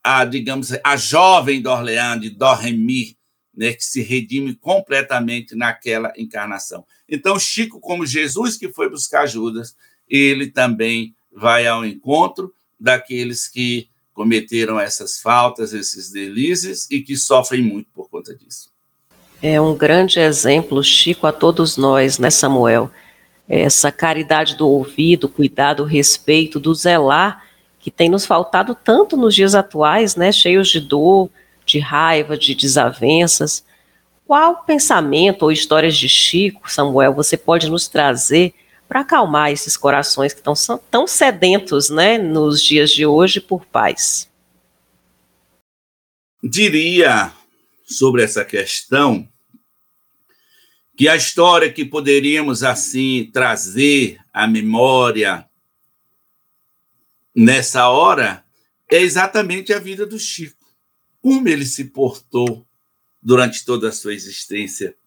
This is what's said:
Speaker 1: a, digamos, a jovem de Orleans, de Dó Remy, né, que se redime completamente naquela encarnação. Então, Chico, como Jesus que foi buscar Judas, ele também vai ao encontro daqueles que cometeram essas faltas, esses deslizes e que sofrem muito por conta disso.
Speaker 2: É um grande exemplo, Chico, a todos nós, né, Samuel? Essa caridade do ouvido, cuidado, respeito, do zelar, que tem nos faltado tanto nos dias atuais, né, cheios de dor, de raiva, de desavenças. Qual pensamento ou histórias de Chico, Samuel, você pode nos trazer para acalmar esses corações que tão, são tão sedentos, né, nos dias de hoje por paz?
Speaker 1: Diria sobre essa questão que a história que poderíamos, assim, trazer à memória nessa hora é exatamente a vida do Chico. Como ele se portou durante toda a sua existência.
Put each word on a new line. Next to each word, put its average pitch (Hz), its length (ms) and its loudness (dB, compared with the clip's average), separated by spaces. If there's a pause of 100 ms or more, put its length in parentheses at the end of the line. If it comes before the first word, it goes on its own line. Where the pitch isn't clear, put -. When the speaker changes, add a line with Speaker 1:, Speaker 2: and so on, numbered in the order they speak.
Speaker 1:
a, 131 220 2
digamos, 127 480 -6 (100)
a 143 140 2
jovem 143 680 2
de 117 60 -6
Orleans, 120 540 -2
de 110 80 -10
Dó 127 240 2
Remy, 117 640 -4 (380)
né, 117 180 -4
que - 100 -12
se - 180 -6
redime 127 520 -6
completamente 123 1000 -4
naquela 113 600 -4
encarnação. 104 680 -12 (240)
Então, 190 300 -4
Chico, - 400 -6
como 175 260 -8
Jesus 151 500 -4
que - 140 -12
foi - 200 -6
buscar 147 360 -2
Judas, 113 500 -8 (320)
ele 139 400 0
também 113 680 -4 (160)
vai 117 340 0
ao 117 200 -2
encontro 156 680 -4 (260)
daqueles 123 680 -4
que 120 400 -6 (260)
cometeram 113 640 -2
essas 101 400 -8
faltas, 120 540 0
esses 95 380 -10
deslizes 127 800 -6
e 143 100 -4
que 139 140 -10
sofrem 127 460 0
muito 107 320 -4
por - 160 -18
conta - 260 -16
disso. - 340 -20 (720)
Speaker 2:
É 156 180 2
um 156 160 2
grande 170 440 2
exemplo, 147 640 2
Chico, 165 420 0
a 151 60 2
todos 165 460 0
nós, 135 420 2
né, 127 100 2
Samuel? 123 640 2 (580)
Essa - 420 2
caridade 156 640 -2
do 156 120 0
ouvido, 143 600 2
cuidado, 143 540 0
respeito, 156 760 0
do 160 160 0
zelar, 165 720 2 (320)
que - 100 -12
tem 170 200 2
nos 190 160 0
faltado 190 500 0
tanto 320 400 0
nos 233 180 2
dias 196 220 4
atuais, 190 600 0
né, 175 160 2
cheios 185 360 2
de 170 120 0
dor, 160 500 2 (360)
de - 140 0
raiva, 151 580 0
de 139 180 -2
desavenças. 143 1080 0 (600)
Qual 330 380 2
pensamento 190 800 2
ou 156 80 4
histórias 156 440 2
de 139 140 0
Chico, - 600 0
Samuel, 135 440 2
você 147 240 -2
pode 165 320 0
nos 165 180 -4
trazer 147 680 0 (340)
para 269 140 -2
acalmar 156 500 2
esses - 260 -6
corações 139 560 0
que - 80 -20
tão, 147 140 -2
são 240 220 -2
tão 247 280 0
sedentos, 190 840 0
né, 180 280 2
nos 156 440 0
dias 147 300 2
de 151 140 2
hoje 170 340 2
por 185 260 -6
paz? - 640 -2 (2250)
Speaker 1:
Diria 156 880 0 (520)
sobre 123 380 2
essa 107 200 -2
questão 110 840 -2 (1700)
que 139 120 2
a 160 80 4
história 170 560 2
que 151 140 -8
poderíamos, 143 800 0
assim, 127 680 -2
trazer 120 880 0 (140)
à 107 140 -2
memória 110 1000 0 (1900)
nessa 123 540 2
hora 123 540 2 (460)
é 160 80 4
exatamente 185 760 0
a 202 60 -2
vida 190 280 -10
do 214 100 -14
Chico. 170 380 -12 (680)
Como 262 260 2
ele 147 180 0
se 131 200 -8
portou 123 800 -4 (560)
durante 123 420 0
toda 110 260 -4
a - 20 -4
sua 104 220 -10
existência. 98 840 -12 (120)